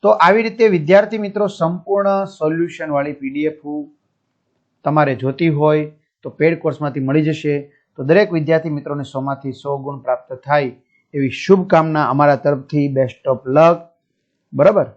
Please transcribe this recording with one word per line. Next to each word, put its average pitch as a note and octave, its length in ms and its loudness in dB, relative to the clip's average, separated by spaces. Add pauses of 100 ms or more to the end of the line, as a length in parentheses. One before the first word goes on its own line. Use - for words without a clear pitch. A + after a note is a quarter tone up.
તો G3 60 2
આવી G#3 340 4
રીતે A3 260 2
વિદ્યાર્થી G3 500 4
મિત્રો G#3 280 -4
સંપૂર્ણ G3 760 -2
સોલ્યુશનવાળી D#3 880 -4
પી C#3 180 -10
ડી C#3+ 120 -6
એફ D3+ 180 -4 (1200)
તમારે D3+ 300 2
જોતી C3+ 340 -2
હોય D3+ 440 0 (300)
તો C#3+ 80 -12
પેડ D#3+ 280 0
કોર્સમાંથી D3 420 -4
મળી C#3 220 0
જશે. D3 500 -4 (240)
તો - 80 -10
દરેક F#3 280 2
વિદ્યાર્થી D#3+ 380 0
મિત્રોને C#3+ 320 -8
સો C3+ 180 -8
માંથી C3+ 320 -8
સો C#3+ 260 -8
ગુણ C#3 200 -10
પ્રાપ્ત B2 340 -6
થાય C3+ 400 -2 (420)
એવી C3+ 160 -2
શુભકામના D#3+ 760 2
અમારા C#3 320 4
તરફથી. C#3+ 480 -2
Best C3+ 480 -2
of B2+ 60 -2 (140)
luck. E3 240 6 (760)
બરાબર? D3+ 340 4 (100)